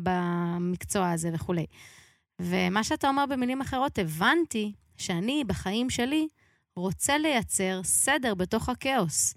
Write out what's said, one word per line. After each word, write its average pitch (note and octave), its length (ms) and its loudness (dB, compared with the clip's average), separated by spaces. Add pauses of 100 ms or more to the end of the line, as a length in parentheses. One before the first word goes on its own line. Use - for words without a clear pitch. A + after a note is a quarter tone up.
במקצוע F3 1040 0
הזה E3 240 -2
וכולי. E3 320 -2 (760)
ומה F#3 420 2
שאתה D#4 240 0
אומר C#4 180 2
במילים C4 360 -2
אחרות, C4 380 -2
הבנתי G#3 720 2 (260)
שאני A3 500 -2
בחיים G#3 420 -2
שלי D4 380 0 (480)
רוצה F#3 420 0
לייצר F#3+ 680 0
סדר B3+ 520 2
בתוך F#3 340 0
הכאוס, B3 680 0